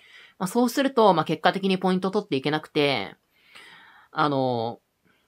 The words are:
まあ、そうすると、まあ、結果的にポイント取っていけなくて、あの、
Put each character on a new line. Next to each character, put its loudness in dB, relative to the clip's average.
ま -4
あ、 -6
そ 0
う 0
す -2
る 0
と、 6
ま 2
あ、 -2
結 -4
果 4
的 -4
に 0
ポ 0
イ 0
ン -2
ト -4
取 -4
っ -20
て -2
い -2
け -2
な -4
く -20
て、 -2
あ -2
の、 -2